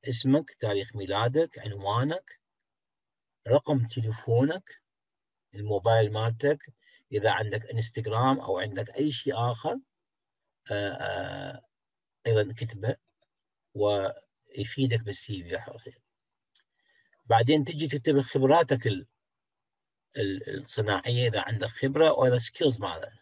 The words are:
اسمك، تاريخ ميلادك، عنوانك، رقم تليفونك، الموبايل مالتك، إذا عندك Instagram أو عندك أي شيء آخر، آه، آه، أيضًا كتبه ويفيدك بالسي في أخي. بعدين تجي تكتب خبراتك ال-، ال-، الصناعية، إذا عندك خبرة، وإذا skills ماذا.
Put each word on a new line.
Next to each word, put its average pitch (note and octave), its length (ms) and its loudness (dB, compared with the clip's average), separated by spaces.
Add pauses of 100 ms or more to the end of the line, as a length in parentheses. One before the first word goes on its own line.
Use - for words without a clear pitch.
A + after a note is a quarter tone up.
اسمك، C3 520 2
تاريخ G2+ 360 -2
ميلادك، A#2 640 0
عنوانك، A2 800 -4 (1080)
رقم C3+ 380 2
تليفونك، A#2+ 960 -2 (720)
الموبايل G#2 580 2
مالتك، A#2 640 -2 (380)
إذا G#2 180 2
عندك G#2+ 400 -4
Instagram A2+ 680 0
أو F#2 180 -4
عندك G2 320 -6
أي D3 220 -2
شيء - 240 -4
آخر، B2 440 -2 (920)
آه، G2+ 220 -2
آه، F2+ 680 -8 (640)
أيضًا G#2+ 260 4
كتبه G#2 440 -4 (800)
ويفيدك G#2 1300 -2
بالسي G2+ 400 -8
في F2 140 -6
أخي. - 360 -12 (1300)
بعدين A#2+ 380 4
تجي D#3 240 -4
تكتب C#3+ 320 2
خبراتك C3+ 640 4
ال-، G2+ 200 -2 (1080)
ال-، G2 440 -4
الصناعية، A2+ 680 0
إذا G#2+ 120 0
عندك A2 280 -4
خبرة، D3 440 4
وإذا B2 260 4
skills A#2+ 420 0
ماذا. E2 420 -8